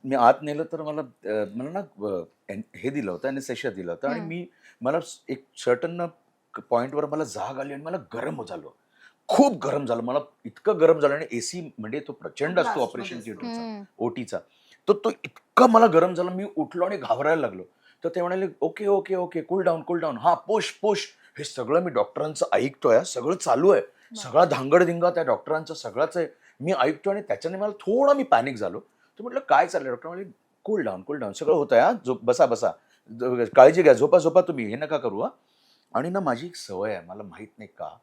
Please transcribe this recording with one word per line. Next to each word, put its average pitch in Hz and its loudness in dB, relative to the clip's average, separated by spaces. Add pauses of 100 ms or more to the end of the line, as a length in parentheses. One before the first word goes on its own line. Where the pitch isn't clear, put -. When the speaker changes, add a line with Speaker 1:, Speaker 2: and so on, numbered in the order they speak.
Speaker 1:
मी 131 -4
आत 123 8
नेलं 151 -6
तर 160 -8
मला, 151 -6
अ, 107 -6 (100)
मला 127 -8
ना, 170 -10
अ, 92 -4 (260)
एन-, 101 -12
हे 113 -6
दिलं 131 -6
होतं, 90 -6
anesthesia 135 -6
दिलं 90 -8
होतं. 135 -6
आणि 160 -4
Speaker 2:
हम्म. - -10
Speaker 1:
मी, 170 -10 (360)
मला 139 0
स-, - -14 (100)
एक 131 -10 (100)
सर्टन 127 -2
ना 175 -6 (640)
पॉइंटवर 135 0
मला 151 -4
जाग 131 -8
आली 139 -10
आणि 139 -14
मला 170 -8
गरम - -10
झालं, - -14 (580)
खूप 190 4
गरम 143 -2
झालं, 117 -2
मला 127 -2 (260)
इतकं 180 -2
गरम 160 6
झालं. 143 4
आणि 156 -8
एसी 147 -8
म्हणजे 113 -8
तो - -12
प्रचंड - -6
Speaker 3:
तो 180 2
Speaker 1:
असतो 135 0
Speaker 3:
ब्लास्टमध्ये 143 0
Speaker 1:
ऑपरेशन 120 -8
Speaker 3:
असतो. 107 -14
Speaker 1:
थिएटरचा, 233 -10
Speaker 2:
हम्म. 220 -12 (140)
Speaker 1:
ओटीचा, 117 -6 (520)
तर 208 8
तो 202 0
इतका - 2
मला 226 8
गरम 175 4
झाला, 180 -4
मी 185 -6 (100)
उठलो 165 -2
आणि 196 -4
घाबरायला 143 0
लागलो. 95 -6 (400)
तर 170 -2
ते 175 -4
म्हणाले, 185 -4 (140)
"ओके, 202 -4
ओके, 196 2
ओके, 180 -4
कूल 185 -2
डाऊन, 165 2
कूल 170 -4
डाऊन, 151 -4
हा, 135 4
पुश, - -2 (100)
पुश." 208 0 (300)
हे 147 -10
सगळं 135 0
मी 180 -4
डॉक्टरांचं 147 -2
ऐकतोय, 117 4
सगळं 127 -4
चालू 139 2
आहे, 120 6
Speaker 2:
बापरे. - -16
Speaker 1:
सगळा 156 4
धांगडधिंगा 170 2
त्या 165 -2
डॉक्टरांचा 156 -2
सगळाच 147 -4
आहे, 165 -2 (340)
मी 160 -2
ऐकतोय. 151 0
आणि 208 -6
त्याच्याने 165 -4
मला 208 -4
थोडा 247 2
मी 277 0
पॅनिक 131 0
झालो. 101 -8
तर - -20
म्हटलं, 247 -8
"काय 160 2
चाललंय?" 143 -6
डॉक्टर 120 -10
म्हणाले, 185 -14 (340)
"कूल 208 -2
डाऊन, 95 -6
कूल 143 -8
डाऊन, 107 -8
सगळं 156 0
होतंय 143 4
हा, 170 4 (140)
झोप, 123 -4
बसा, 123 4
बसा, 113 -2 (480)
ज-, 123 -2
काळजी 160 10
घ्या, 147 10
झोपा, 143 6
झोपा 170 4
तुम्ही, 151 -4
हे 104 -6
नका 151 -6
करू 110 -4
हा." 247 -2 (680)
आणि 143 -2
ना 190 -4
माझी 139 -4
एक 175 -16
सवय 101 -6
आहे, 85 -10
मला 98 -16
माहित 98 -18 (100)
नाही 107 -20
का 80 -12 (140)